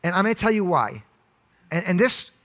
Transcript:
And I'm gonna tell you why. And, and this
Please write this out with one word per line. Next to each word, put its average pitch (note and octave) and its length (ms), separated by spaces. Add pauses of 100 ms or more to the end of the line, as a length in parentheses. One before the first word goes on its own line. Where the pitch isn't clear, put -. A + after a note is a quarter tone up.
And F3 120
I'm F#3+ 100
gonna A3+ 100
tell A3 160
you G#3+ 140
why. B2+ 380 (680)
And, E3+ 160
and F3+ 140
this - 300 (140)